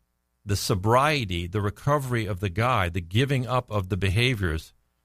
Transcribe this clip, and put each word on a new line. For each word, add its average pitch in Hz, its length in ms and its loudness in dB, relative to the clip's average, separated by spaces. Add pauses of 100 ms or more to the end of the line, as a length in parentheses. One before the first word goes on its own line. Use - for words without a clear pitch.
(460)
the 101 100 0
sobriety, 110 880 2
the 95 160 -4
recovery 123 640 0
of 92 140 -4
the 101 100 -2
guy, 104 400 0
the 90 120 -4
giving 127 440 0
up 123 240 -2
of 101 200 -4
the 101 80 0
behaviors, 95 760 0 (320)